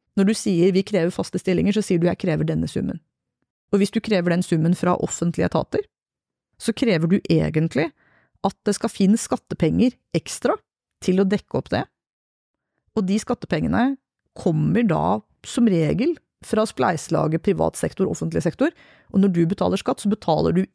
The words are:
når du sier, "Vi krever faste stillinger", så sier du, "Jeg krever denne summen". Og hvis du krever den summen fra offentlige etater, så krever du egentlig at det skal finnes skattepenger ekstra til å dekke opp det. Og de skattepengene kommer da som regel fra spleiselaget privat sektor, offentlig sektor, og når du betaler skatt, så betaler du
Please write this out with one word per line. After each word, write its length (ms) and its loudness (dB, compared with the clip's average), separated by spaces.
når 100 4
du 80 4
sier, 380 2
"Vi 100 2
krever 280 0
faste 280 -6
stillinger", 320 0
så 100 0
sier 160 0
du, 100 2
"Jeg 120 -2
krever 260 -2
denne 220 -2
summen". 320 -6
Og 60 2
hvis 100 2
du 120 -4
krever 280 0
den 140 0
summen 320 2
fra 240 0
offentlige 480 -2
etater, 320 -2
så 160 -2
krever 320 2
du 220 2
egentlig 580 0
at 100 -2
det 100 0
skal 160 -4
finnes 320 2
skattepenger 720 0
ekstra 400 -2
til 200 2
å 40 2
dekke 320 -2
opp 140 -6
det. 140 -2
Og 80 0
de 100 0
skattepengene 800 -2
kommer 480 0
da 380 0
som 200 2
regel 500 2
fra 240 0
spleiselaget 760 -2
privat 360 0
sektor, 320 -4
offentlig 320 -4
sektor, 280 0
og 100 2
når 80 2
du 160 2
betaler 320 0
skatt, 240 -4
så 80 0
betaler 400 0
du 240 2